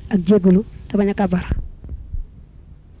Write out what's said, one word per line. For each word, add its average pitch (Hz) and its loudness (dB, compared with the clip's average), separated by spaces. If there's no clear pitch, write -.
ak 196 2
jéggalu 190 6
te - -4
bañ 202 2
a 202 -2
kàbbar. 185 0